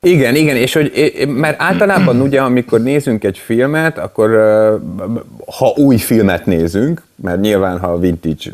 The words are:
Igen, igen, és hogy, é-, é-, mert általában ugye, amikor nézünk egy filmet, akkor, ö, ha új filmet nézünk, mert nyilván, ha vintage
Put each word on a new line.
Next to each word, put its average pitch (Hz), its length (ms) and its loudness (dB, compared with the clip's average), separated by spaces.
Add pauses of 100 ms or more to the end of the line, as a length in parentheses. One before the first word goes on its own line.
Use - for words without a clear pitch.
Igen, 139 340 2
igen, 151 200 2
és 127 180 -2
hogy, 151 220 0
é-, 147 200 0
é-, - 100 -2
mert 147 360 -2
általában 185 600 2
ugye, 139 200 2
amikor 123 400 0
nézünk 131 420 -2
egy 98 140 -2
filmet, 147 600 -2
akkor, 90 320 0
ö, 107 460 4 (800)
ha 131 180 2
új 139 220 4
filmet 104 480 0
nézünk, 95 560 -2 (140)
mert 92 260 -4
nyilván, 95 380 0
ha 87 200 -2
vintage 82 540 -4